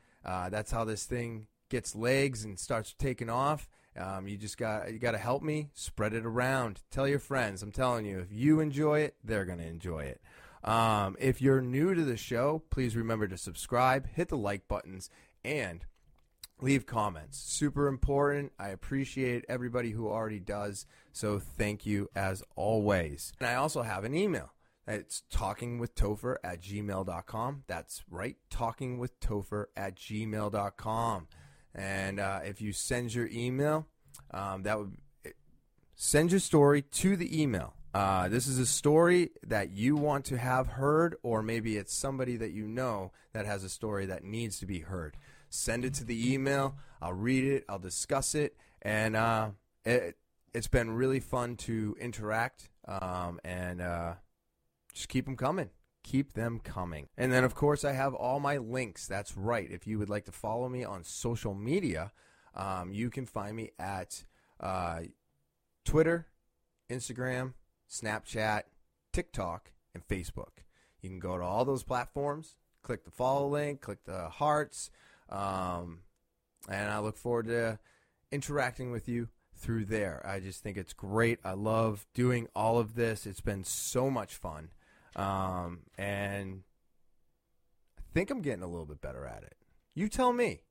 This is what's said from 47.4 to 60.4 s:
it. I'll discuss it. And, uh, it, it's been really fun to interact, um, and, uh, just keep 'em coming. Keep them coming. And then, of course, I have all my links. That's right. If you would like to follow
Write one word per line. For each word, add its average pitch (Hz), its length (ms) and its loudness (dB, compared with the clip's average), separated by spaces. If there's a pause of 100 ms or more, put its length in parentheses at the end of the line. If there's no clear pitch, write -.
it. 139 240 2
I'll 98 100 -4
discuss 113 560 -2
it. 147 220 0 (260)
And, 107 320 2
uh, 110 360 4 (340)
it, 113 340 2 (340)
it's 117 140 -4
been 117 240 4
really 131 300 2
fun 120 380 -2
to 110 420 -2
interact, 110 680 -4 (160)
um, 90 580 -4
and, 90 360 -4
uh, 85 340 -2 (800)
just - 160 -10
keep 127 200 -2
'em 131 80 -6
coming. 135 340 -2 (320)
Keep 139 300 0
them 117 260 -2
coming. 82 580 -8
And 127 160 2
then, 127 120 8
of 123 100 2
course, 147 300 2
I 139 80 2
have 135 220 0
all 131 260 0
my 143 160 2
links. 120 500 -4
That's 98 300 -6
right. 104 340 0
If 92 160 -10
you 107 140 -2
would 101 100 -2
like 104 140 -2
to 98 80 -16
follow 120 360 -2